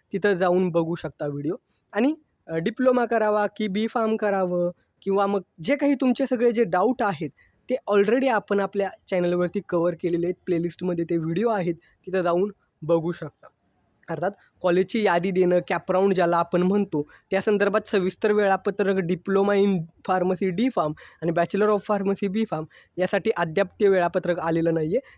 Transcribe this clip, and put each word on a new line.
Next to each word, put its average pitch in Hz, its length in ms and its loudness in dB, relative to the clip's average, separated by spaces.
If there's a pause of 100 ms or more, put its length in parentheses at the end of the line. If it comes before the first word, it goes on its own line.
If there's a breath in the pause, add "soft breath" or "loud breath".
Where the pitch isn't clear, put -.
(140)
तिथं 202 200 0
जाऊन 180 360 2
बघू 165 260 0
शकता 151 320 -8
व्हिडिओ. 143 280 -4 (380)
आणि, 254 200 0 (340)
अ, 165 80 -8
डिप्लोमा 240 500 0
करावा 214 400 0 (120)
की 214 100 -2
बी 208 200 -2
फार्म 226 280 -2
करावं 185 540 0 (320)
किंवा 196 240 0
मग 202 160 0 (220)
जे 254 120 0
काही 285 200 2
तुमचे 262 300 0
सगळे 240 260 2
जे 233 120 2
डाऊट 196 380 0
आहेत 170 280 -4 (400 soft breath)
ते 254 60 -2 (160)
already 214 380 2
आपण 208 300 0
आपल्या 196 300 -2 (200)
चॅनलवरती 175 600 0
कव्हर 170 320 0
केलेले 170 240 -2
आहेत, 180 100 -2 (100)
प्लेलिस्टमध्ये 170 600 -2
ते 170 120 -2
व्हिडिओ 165 320 -2
आहेत, 180 260 -2
तिथं - 460 -6
जाऊन 175 300 0 (300)
बघू 165 300 0
शकता. - 360 -14 (600)
अर्थात 165 240 -4 (300 soft breath)
कॉलेजची 185 420 0
यादी 180 280 2
देणं, 180 360 4
कॅप 175 240 -4
राऊंड 190 220 4
ज्याला 170 240 2
आपण 170 240 0
म्हणतो, 190 400 0 (300 loud breath)
त्या 190 100 0
संदर्भात 202 460 0
सविस्तर 196 440 0
वेळापत्रक 196 720 0
diploma 196 520 0
in 196 220 2 (300)
pharmacy 185 420 0
डी 196 260 0
फार्म 156 180 0 (280 loud breath)
आणि 170 100 -2
Bachelor 175 380 0
of 208 100 2 (100)
Pharmacy 196 400 -2
बी 214 220 -2
फार्म 156 140 -6 (320 soft breath)
यासाठी 185 400 0
अद्याप 170 300 0 (120)
ते 208 80 4
वेळापत्रक 175 520 0
आलेलं 165 340 0
नाही 160 140 -2
आहे, 233 300 -4